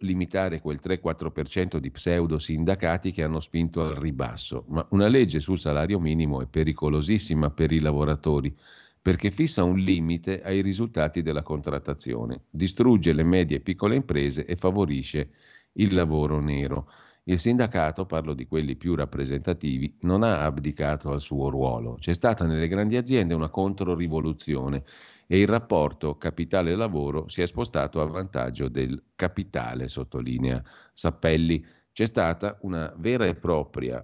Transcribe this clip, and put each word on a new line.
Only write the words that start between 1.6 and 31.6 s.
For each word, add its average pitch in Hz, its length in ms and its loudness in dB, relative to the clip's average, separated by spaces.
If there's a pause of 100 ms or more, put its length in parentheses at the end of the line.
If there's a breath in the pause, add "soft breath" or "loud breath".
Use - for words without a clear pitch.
di 67 100 -6
pseudo 85 480 0
sindacati 85 760 0
che 82 120 -4
hanno 78 160 -2
spinto 82 440 -2
al 76 120 -4
ribasso, 65 720 -6
ma 78 240 -2
una 101 160 6
legge 110 320 6
sul 87 180 0
salario 80 420 0
minimo 78 420 0
è 65 40 -6
pericolosissima 78 1040 0
per 78 220 0
i 82 80 4
lavoratori, 76 760 0 (460 loud breath)
perché 92 300 2
fissa 147 320 2
un 90 160 4
limite 85 640 0
ai 95 180 0
risultati 95 640 0
della 76 180 -2
contrattazione, 69 1080 -6
distrugge 92 640 4
le 76 100 4
medie 85 340 4
e 67 40 -8
piccole 104 340 0
imprese 71 500 0
e - 100 -4
favorisce 73 760 0 (440 soft breath)
il 95 200 4
lavoro 76 440 2
nero." 71 480 -2 (360 soft breath)
Il 90 160 2
sindacato, 95 640 2
parlo 80 280 -2
di 65 120 -8
quelli 76 300 -2
più 87 180 -2
rappresentativi, 69 1080 -2
non 92 220 2
ha 95 200 2
abdicato 73 680 -2
al 71 100 -2
suo 69 280 -2
ruolo. 65 500 -2
C'è 87 140 -2
stata 107 320 0
nelle 80 220 0
grandi 104 300 0
aziende 120 360 2
una 80 160 0
controrivoluzione 80 1300 -2 (440 loud breath)
e 92 120 4
il 101 80 6
rapporto 78 680 0
capitale-lavoro 82 1120 -2
si - 120 -4
è 87 40 2
spostato 76 560 -2
a 78 40 0
vantaggio 71 640 -4
del 65 320 -4 (140)
capitale, 65 720 -4
sottolinea 64 760 -4 (320 loud breath)
Sapelli. 82 720 2 (300 loud breath)